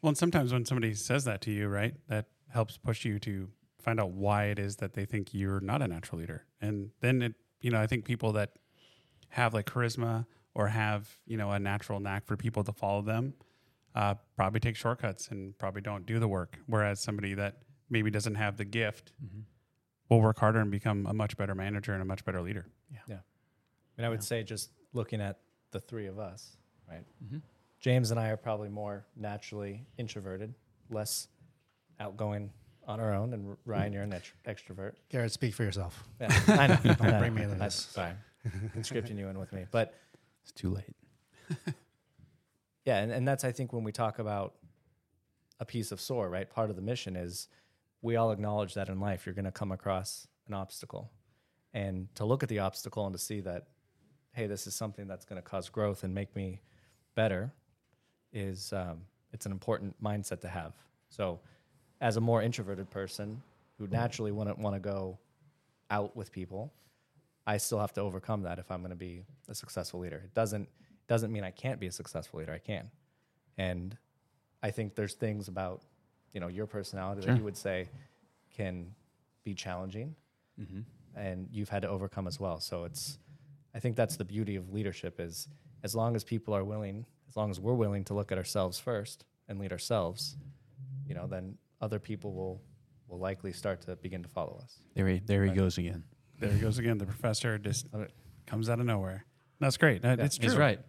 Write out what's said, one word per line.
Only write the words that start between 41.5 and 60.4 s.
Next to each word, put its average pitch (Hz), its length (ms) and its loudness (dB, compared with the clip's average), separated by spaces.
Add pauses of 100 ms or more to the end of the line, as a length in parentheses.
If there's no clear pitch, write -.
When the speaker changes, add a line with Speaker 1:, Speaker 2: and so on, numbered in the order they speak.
Speaker 3:
Yeah, 120 120 4
and, 107 140 2
and 123 160 2
that's, 139 160 2
I 127 80 0
think, 123 220 -4
when 117 100 -2
we 107 80 -2
talk 110 280 0
about 104 360 -2 (1040)
a 113 60 -6
piece 113 260 -6
of 98 100 -8
sore, 117 280 -2
right? 92 200 -4
Part 110 220 0
of 92 40 -4
the 92 60 -8
mission 98 340 -4
is 90 320 -6 (540)
we 117 140 0
all 113 160 4
acknowledge 104 420 0
that 98 160 -2
in 95 100 -2
life 98 260 -2
you're 92 100 -6
gonna 98 160 -2
come 98 200 -4
across 95 560 -2 (200)
an 104 80 -6
obstacle. - 560 -10 (640)
And 98 420 -2
to 107 100 -2
look 127 160 4
at - 80 -4
the 107 100 0
obstacle 98 460 -2
and 95 80 -4
to 87 60 -8
see 107 220 -6
that, 87 260 -6 (680)
hey, 113 140 -2
this 101 180 -6
is 101 80 -8
something 104 340 -6
that's 95 180 -12
gonna 92 180 -10
cause 95 260 -4
growth 104 340 0
and 92 120 -2
make 101 200 -4
me 95 260 -6 (520)
better 110 400 2 (800)
is, 98 400 -6
um, 87 280 -4 (300)
it's - 140 -12
an 101 60 -4
important 98 520 -2
mindset 104 380 -2